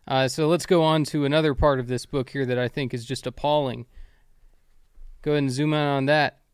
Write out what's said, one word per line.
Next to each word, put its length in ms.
Uh, 200
so 200
let's 180
go 180
on 220
to 200
another 280
part 260
of 80
this 180
book 240
here 160
that 140
I 80
think 260
is 120
just 200
appalling. 600
Go 100
ahead 120
and 80
zoom 220
in 60
on 260
that. 340